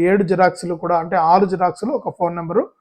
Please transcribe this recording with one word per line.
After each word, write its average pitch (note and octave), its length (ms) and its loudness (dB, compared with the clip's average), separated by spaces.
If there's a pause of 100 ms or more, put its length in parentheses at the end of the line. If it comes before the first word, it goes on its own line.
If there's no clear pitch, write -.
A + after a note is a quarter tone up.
ఏడు G3 200 2
జిరాక్స్లు F3+ 520 0
కూడా, E3+ 220 -2
అంటే E3+ 260 -4
ఆరు F#3 220 4
జిరాక్స్లు, F3+ 480 -4
ఒక G#3 220 -6
ఫోన్ E3+ 200 -4
నెంబరు, E3+ 280 -2 (180)